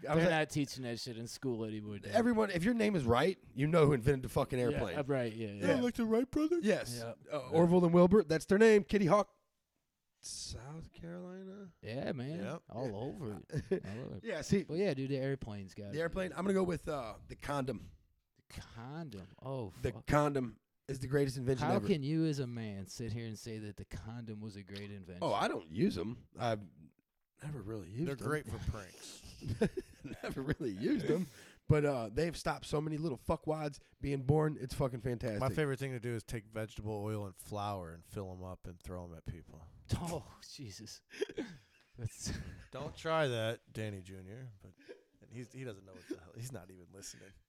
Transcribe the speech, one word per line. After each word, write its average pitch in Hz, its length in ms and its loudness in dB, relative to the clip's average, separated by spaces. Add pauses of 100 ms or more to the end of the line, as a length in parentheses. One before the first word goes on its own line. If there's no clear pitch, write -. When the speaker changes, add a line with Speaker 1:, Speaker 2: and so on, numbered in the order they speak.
Speaker 1:
I 151 60 2
was 160 80 8
Speaker 2:
They're 180 80 6
Speaker 1:
like, 156 120 4
Speaker 2:
not 151 80 -2
teaching 135 340 -2
that 120 160 -4
shit 120 180 -8
in 117 80 -8
school 117 380 -2
anymore, 104 340 -6
dude. 104 140 -8
Speaker 1:
everyone, 220 400 6
if 165 100 2
your 240 120 4
name 214 200 4
is 156 100 4
Wright, 131 320 6 (200)
you 139 100 4
know 156 200 8
who 147 60 8
invented 131 300 4
the 123 60 -6
fucking 131 300 0
Speaker 2:
Yeah, 123 80 4
Speaker 1:
airplane. 107 300 2
Speaker 2:
uh, 151 100 0
right, 127 280 0
yeah, 113 140 -4
yeah. 104 180 -2
Speaker 1:
Yeah. 269 140 6
Speaker 3:
Oh, - 20 2
like 240 120 2
the 240 120 0
Wright 226 240 2
brothers? 320 340 2
Speaker 1:
Yes. 123 340 2
Speaker 2:
Yep. 117 200 -8 (140)
Speaker 1:
Uh, 151 60 -2
Speaker 2:
Yep. 127 140 -6
Speaker 1:
Orville 175 320 8
and 170 80 6
Wilbur, 180 300 10
that's 156 240 2
their 190 120 6
name. 214 260 10
Kitty 202 220 4
Hawk, 190 220 6 (920)
South - 720 -12
Carolina. 180 760 -12 (120)
Speaker 2:
Yeah, 123 300 -4
man. 151 320 -6
Speaker 3:
Yep. 156 260 -8
Speaker 2:
All 226 160 -4
Speaker 1:
Yeah. 101 80 -4
Speaker 2:
over 127 380 -6 (160)
Speaker 1:
<laughs> - 220 -4
Speaker 2:
it. 185 140 0
All 104 200 -8
over - 120 -10
it. 151 80 -12
Speaker 1:
Yeah, 226 180 -4
see, 196 220 4
Speaker 2:
But 151 120 -4
yeah, 185 180 2
dude, 135 160 -4
the 139 80 0
airplane's 110 560 -6
got 101 180 -10
Speaker 1:
the 151 80 -4
airplane. 170 360 -4
I'm 175 80 -4
gonna 196 100 4
go 190 80 4
with, 175 260 -2
uh, 127 260 -4 (140)
the 123 80 -12
condom. 131 540 -4 (640)
Speaker 2:
The - 60 -10 (160)
condom. 120 500 -10 (160)
Oh, 123 300 -6 (100)
Speaker 1:
The 127 100 0
Speaker 2:
fuck. 113 140 -12
Speaker 1:
condom 139 500 4 (320)
is 135 100 -4
the 127 80 -8
greatest 135 300 2
invention 131 300 0
Speaker 2:
How 170 100 4
Speaker 1:
ever. 202 100 0
Speaker 2:
can 165 160 2
you 160 240 2
as 143 140 0
a 131 60 -2
man 107 420 -6
sit 113 240 -6
here 117 140 -6
and 110 120 -8
say 110 200 -10
that 104 180 -10
the 101 80 -12
condom 110 560 -10
was 104 160 -10
a 101 60 -12
great 101 280 -12
invention? 90 320 -12
Speaker 1:
Oh, 165 100 0
I 110 140 2
don't 98 240 -4
use 113 260 2
'em. 104 220 -4 (200)
I've 113 220 0 (840)
never 147 180 -8
really 101 280 -8
used 131 180 -4
Speaker 3:
They're 139 80 -4
Speaker 1:
'em. 95 80 -10
Speaker 3:
great 147 240 0
for 92 100 -6 (120)
pranks. - 520 -12 (180)
Speaker 1:
<laughs> - 840 -4
Never - 200 -6
really 135 300 -2
used 160 380 0
'em. 175 180 2 (400)
But, 151 160 6
uh, 127 280 0
they've 156 240 0
stopped - 300 -4
so 151 140 0
many 156 160 -4
little 143 220 -4
fuckwads 156 600 -2 (220)
being 139 220 -2
born. 151 380 4
It's 127 140 -8
fucking 127 280 -2
fantastic. 120 380 -2
Speaker 3:
My 127 100 2
favorite 135 280 0
thing 135 140 -4
to 123 80 -6
do 120 140 -4
is 110 100 -6
take 110 240 -8
vegetable 110 440 -6 (120)
oil 107 220 -4
and 92 100 -14
flour 101 560 -6
and 85 140 -16
fill 95 260 -8
'em 90 100 -12
up 92 240 -10
and 87 140 -14
throw 90 240 -10
'em 87 100 -14
at 80 120 -18
people. 80 420 -14 (280)
Speaker 2:
Oh, 165 300 -6 (280)
Jesus. 110 460 -14 (200)
<laughs> - 800 -10
That's - 340 -8 (200)
<laughs> - 200 -18
Speaker 3:
Don't 147 240 -8
try 160 320 2
that, 113 320 0 (120)
Danny 107 280 -6
Junior, 95 500 -14 (120)
but - 100 -20 (580)
he's, 120 220 -14
he 131 120 -14
doesn't 98 220 -12
know 95 60 -20
what 90 160 -20
the - 100 -8
hell. - 180 -20
He's 123 160 -10
not 92 180 -12
even 90 220 -20
listening. 98 380 -18 (180)